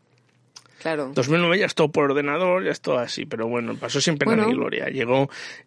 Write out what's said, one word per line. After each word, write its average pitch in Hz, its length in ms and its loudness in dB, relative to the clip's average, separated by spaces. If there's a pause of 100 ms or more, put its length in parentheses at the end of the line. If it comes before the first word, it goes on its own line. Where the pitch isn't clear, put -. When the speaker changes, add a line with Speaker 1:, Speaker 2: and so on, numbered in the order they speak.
(800)
Speaker 1:
Claro. 147 320 -4
Speaker 2:
dos 139 160 0
mil 165 100 4
nueve 175 200 2
ya 185 80 2
es - 80 -4
todo 156 160 4
por 147 180 2
ordenador, 156 560 0
ya 156 60 0
es 139 100 -6
todo 147 160 0
así, 120 300 -4
pero 113 200 -4
bueno, 117 280 -4
pasó 127 260 -2
sin 160 160 2
pena 143 160 2
Speaker 1:
Bueno. 220 160 2
Speaker 2:
ni 262 60 0
gloria. - 320 -2
Llegó, 135 420 2 (380)